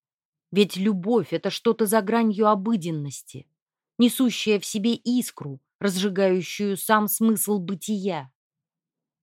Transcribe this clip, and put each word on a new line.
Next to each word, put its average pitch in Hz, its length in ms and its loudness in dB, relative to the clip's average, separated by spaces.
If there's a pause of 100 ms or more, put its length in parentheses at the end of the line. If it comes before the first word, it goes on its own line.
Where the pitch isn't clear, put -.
(520)
Ведь 185 240 2
любовь — 196 560 0
это 165 180 -2
что-то 226 360 0
за 214 160 2
гранью 220 460 2
обыденности, 170 1000 -2 (500)
несущее 226 600 2
в - 60 -10
себе 220 280 -2
искру, 208 680 -4 (180)
разжигающую 190 1000 0
сам 214 320 2
смысл 208 500 0
бытия, 185 720 -6 (920)